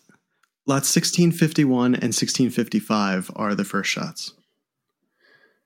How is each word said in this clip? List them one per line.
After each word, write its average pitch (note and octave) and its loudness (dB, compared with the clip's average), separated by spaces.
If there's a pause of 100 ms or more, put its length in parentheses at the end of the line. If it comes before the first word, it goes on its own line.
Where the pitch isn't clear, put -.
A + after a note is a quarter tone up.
(680)
lots C#3 0
sixteen E3+ 4
fifty-one C3 2
and A#2 -2
sixteen A#2+ 0
fifty-five G2+ -2
are G#2 -4
the G2 -2
first G2 -4
shots. - -8 (1300)